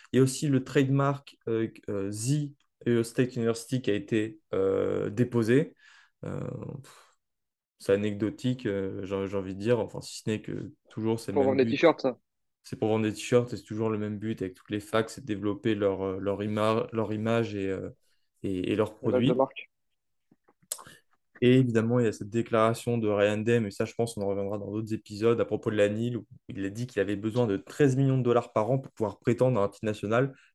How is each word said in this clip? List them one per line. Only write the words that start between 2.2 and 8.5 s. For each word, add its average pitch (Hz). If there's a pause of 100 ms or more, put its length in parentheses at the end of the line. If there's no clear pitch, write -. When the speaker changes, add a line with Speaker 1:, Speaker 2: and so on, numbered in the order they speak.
Speaker 1:
Ohio 120
State 127
University 117
qui -
a 101
été, 107 (120)
euh, 98
déposé. 117 (500)
Euh, 95
pff, - (640)
c'est -
anecdotique, 104